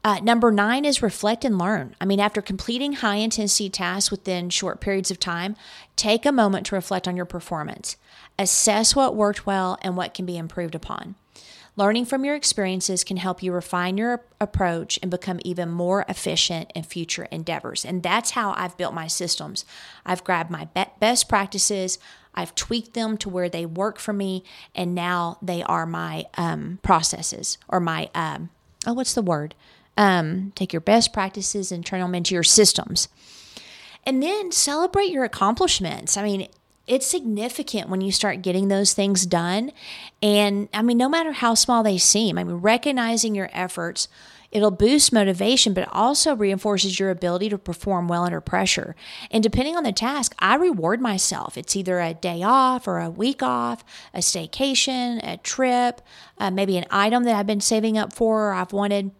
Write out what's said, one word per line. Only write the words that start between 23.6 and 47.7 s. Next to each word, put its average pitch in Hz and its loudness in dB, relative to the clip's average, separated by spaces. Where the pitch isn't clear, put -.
work 190 -4
for 208 -4
me, 190 -2
and 175 -2
now 175 -2
they 175 -4
are 165 0
my, 165 -6
um, 170 -4
processes, - 0
or 185 0
my, 160 -4
um, 160 -4
oh, 240 -2
what's 247 -2
the 233 0
word? 156 -2
Um, 185 2
take - -4
your 165 -2
best 226 4
practices 190 -4
and 170 -6
turn 185 -4
them 180 -2
into 175 0
your 170 2
systems. - 4
And 262 0
then 370 -2
celebrate 359 0
your 269 -2
accomplishments. 208 0
I 202 -4
mean, 196 -2
it's 254 0
significant 233 -4
when 190 0
you 190 -2
start 190 0
getting 190 2
those 196 2
things 196 2
done. 180 0
And, 208 2
I 214 0
mean, 240 4
no 262 4
matter 320 0
how 233 2
small 233 4
they 202 4
seem, 196 4
I 180 -2
mean, 175 -4
recognizing 233 2
your 190 -2
efforts, 175 -4
it'll 214 4
boost 240 6
motivation, 208 4
but 185 0
it - -14
also 277 2
reinforces 196 0
your 196 2
ability 180 0
to 202 -2
perform 175 -4